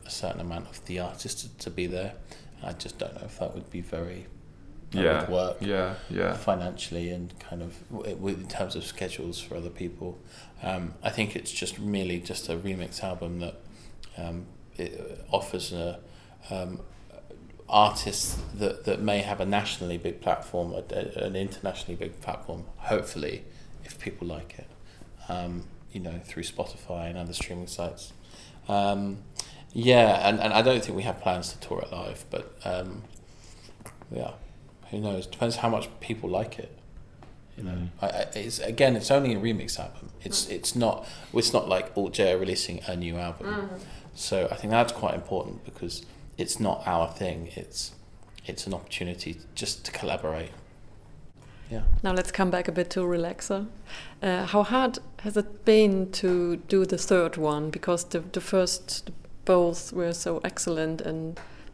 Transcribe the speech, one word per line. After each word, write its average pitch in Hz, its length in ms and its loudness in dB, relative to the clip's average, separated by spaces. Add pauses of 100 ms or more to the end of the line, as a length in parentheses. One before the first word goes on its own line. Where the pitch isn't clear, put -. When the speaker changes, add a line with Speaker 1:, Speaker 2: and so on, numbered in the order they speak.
Speaker 1:
a - 60 -12
certain 87 280 -4
amount 85 280 -6
of - 180 -16
the 90 140 -6
artist - 400 -6
to, - 260 -12
to 87 60 -8
be 90 160 -2
there. 92 260 -4 (480)
I - 120 -6
just - 260 -10
don't - 160 -4
know - 100 -10
if - 140 -12
that - 160 -4
would - 160 -12
be 87 100 -6
very, 87 460 -6 (640)
that 92 120 2
Speaker 2:
Yeah. 78 180 6
Speaker 1:
would 85 80 -2
work 90 300 2
Speaker 2:
Yeah, 95 360 0 (140)
yeah. 90 240 0
Speaker 1:
financially 87 760 -2
and 87 300 -8
kind 85 220 -8
of 85 100 -8 (200)
w-, 101 240 -6
w-, 95 200 -2
in 92 120 -8
terms - 280 -4
of 85 100 -6
schedules - 560 -6
for - 140 -8
other 85 140 -6
people. 87 480 -8 (460)
Um, 90 300 -2 (100)
I 104 60 2
think 104 260 0
it's - 160 -6
just - 280 -6
merely 98 400 0
just - 300 -6
a 82 60 0
remix 90 480 -4
album 87 360 -4
that, 87 160 -6 (640)
um, 87 280 -6 (320)
it - 540 -8
offers 95 420 0
a, 85 260 -2 (500)
um, 90 300 -4 (880)
artists - 680 6 (180)
that, 101 300 0
that 98 160 2
may 104 180 4
have 101 220 0
a 92 40 2
nationally 98 520 0
big 85 240 -4
platform, 87 520 0
a, 90 100 -4 (120)
a, - 300 -4
an 95 100 -2
internationally 95 600 -4
big - 260 -8
platform, 87 420 -6 (140)
hopefully, - 680 -2 (400)
if - 160 -14
people - 280 -8
like 80 300 -8
it, - 120 -14 (600)
um, 87 360 -4 (260)
you 101 80 -8
know, 87 240 -6
through - 200 -8
Spotify - 640 -6
and 90 80 -8
other 85 160 -6
streaming 87 340 -6
sites. - 460 -8 (540)
Um, 101 500 2 (560)
yeah, 113 540 10
and, 104 120 6
and 107 140 4
I 110 80 10
don't 123 200 8
think 98 140 -2
we 95 80 0
have 98 160 -2
plans 90 320 0
to - 80 -12
tour - 220 -4
it - 100 -6
live, 87 380 -8
but, - 240 -6 (100)
um, 92 380 -4 (1080)
yeah, - 220 -6 (600)
who 104 80 -4
knows? 101 260 -2
Depends - 320 -2
how 117 100 0
much 110 220 0 (100)
people 107 300 -4
like 95 300 -2
it. - 180 -12 (800)
You 110 60 -8
know, 92 80 -4
Speaker 2:
Mm. 87 180 -2 (120)
Speaker 1:
I, 101 60 0
I, - 140 -2 (140)
it's, 107 240 -4
again, 120 360 4
it's 107 160 0
only 139 220 6
a 101 60 2
remix 107 400 0
album. - 320 -10 (100)
It's, - 240 0
Speaker 3:
Mm. - 60 -6
Speaker 1:
it's - 240 -2
not, 117 320 2 (260)
it's 113 200 4
not 107 140 4
like 101 300 2
Alt 92 160 2
J 95 200 6
are 92 40 4
releasing 92 500 0
a 92 80 -2
new 85 220 -2
album. 87 300 -4
Speaker 3:
Mm-hmm. 98 280 -4 (380)
Speaker 1:
So - 380 2
I 110 40 -4
think 107 160 -2
that's 117 220 6
quite - 220 0
important - 500 -4
because - 400 -8 (320)
it's - 220 -2
not 101 260 2
our 82 240 4
thing. 82 460 -4
It's, - 380 -8 (520)
it's - 220 -8
an 98 60 -2
opportunity 87 640 -6 (160)
just - 300 -4
to - 60 -8
collaborate. 80 600 -2 (1160)
Yeah. 113 140 0 (200)
Speaker 3:
Now 190 100 6
let's 185 180 4
come 185 200 6
back 180 160 4
a 180 40 2
bit 175 200 2
to 190 100 0
Relaxer. 180 640 0 (540)
Uh, 185 240 2
how 202 180 6
hard 254 360 4 (220)
has 208 140 -2
it - 300 0
been 196 460 8
to 175 460 4 (100)
do 190 180 6
the 185 120 2
third 175 400 6
one? 151 340 2
Because 175 340 0
the, - 140 -2
the 180 220 -4
first, - 680 2 (360)
both 175 460 6
were 170 220 0
so 170 300 -2
excellent 160 580 0
and 160 380 -4 (340)